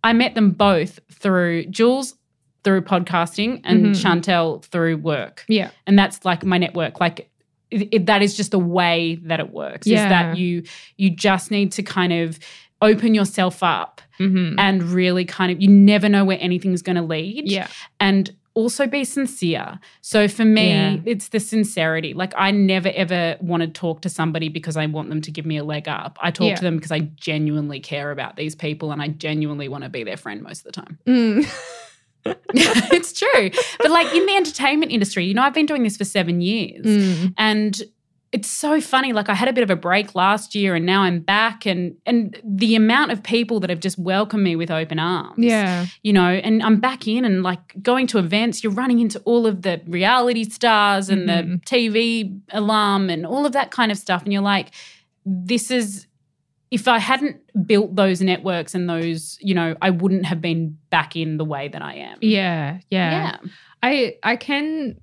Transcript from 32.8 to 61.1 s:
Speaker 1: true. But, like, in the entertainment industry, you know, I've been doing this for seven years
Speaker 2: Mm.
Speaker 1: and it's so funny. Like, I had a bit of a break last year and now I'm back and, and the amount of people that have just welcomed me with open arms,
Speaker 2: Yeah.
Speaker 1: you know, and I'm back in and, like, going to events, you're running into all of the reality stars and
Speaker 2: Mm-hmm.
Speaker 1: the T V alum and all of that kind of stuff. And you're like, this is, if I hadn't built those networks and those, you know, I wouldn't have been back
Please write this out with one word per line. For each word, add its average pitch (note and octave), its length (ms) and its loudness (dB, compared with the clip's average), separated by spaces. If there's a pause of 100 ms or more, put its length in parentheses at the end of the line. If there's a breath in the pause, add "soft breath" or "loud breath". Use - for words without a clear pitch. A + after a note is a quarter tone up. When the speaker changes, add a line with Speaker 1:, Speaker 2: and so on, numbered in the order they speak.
Speaker 1:
true. G4 320 2 (300 loud breath)
But, A#4 100 4
like, E4+ 240 4
in F#4 140 4
the G4 80 2
entertainment D4+ 560 0
industry, G3 340 0
you F#3+ 80 -2
know, A#3+ 80 2
I've C4+ 140 2
been D#4 100 4
doing D4 160 -2
this G#3+ 160 0
for G3+ 80 -4
seven F3 360 0
years G3+ 440 -4
Speaker 2:
Mm. F#3+ 540 2
Speaker 1:
and G#3+ 420 0 (520)
it's G#3 160 -6
so D4+ 300 0
funny. C4+ 320 0
Like, G#3 160 -2
I G#3+ 60 0
had A#3 160 0
a B3+ 40 -2
bit B3 100 2
of G3 60 0
a F#3 60 2
break F#3+ 400 -2
last G3+ 400 0
year G3 200 0
and E3 100 0
now F#3+ 160 4
I'm F3 180 2
back G#3+ 460 0
and, F3+ 300 -2 (100)
and A#3 400 0
the A3 300 2
amount A#3 360 4
of G#3 120 -6
people A#3 360 -2
that F3+ 100 -4
have E3+ 120 -4
just F#3 180 -6
welcomed G3+ 440 0
me E3+ 120 2
with E3 160 -4
open D#3+ 280 -4
arms, F3 440 -2
Speaker 2:
Yeah. F#3+ 440 2 (160 loud breath)
Speaker 1:
you G#3+ 100 0
know, F3+ 160 6
and G#3+ 340 0
I'm A3 160 4
back B3+ 300 -2
in A#3+ 160 0
and, F#3+ 180 2
like, F3+ 400 -6
going B3+ 240 2
to A3 120 0
events, G#3 440 -2
you're G#3+ 80 -2
running A#3+ 280 0
into A3 260 0
all A#3 220 2
of F#3+ 160 -2
the F3 240 -2
reality A3+ 580 2
stars G#3 640 2
and F#3+ 180 0
Speaker 2:
Mm-hmm. F#3 260 0
Speaker 1:
the F3 120 -4
T B3 240 0
V A3 460 -2 (180)
alum G3+ 560 2
and F3 160 -4
all C4 220 -2
of C4 60 0
that C4+ 180 0
kind A3+ 200 0
of G3 60 -2
stuff. F3 260 -2
And G3+ 80 -4
you're G3 120 0
like, G3+ 280 -2 (540 loud breath)
this F#3+ 440 -4
is, G#3+ 360 -4 (640)
if - 180 -2
I A#3 120 4
hadn't C4 360 -2 (320)
built G3+ 300 2
those F#3+ 240 2
networks F3+ 520 -2
and F3+ 160 -2
those, E3 520 -6
you G3 120 -2
know, E3 280 0
I F#3+ 80 2
wouldn't F#3 360 0
have D#3+ 140 -4
been E3 380 -4 (120)
back D#3+ 280 -2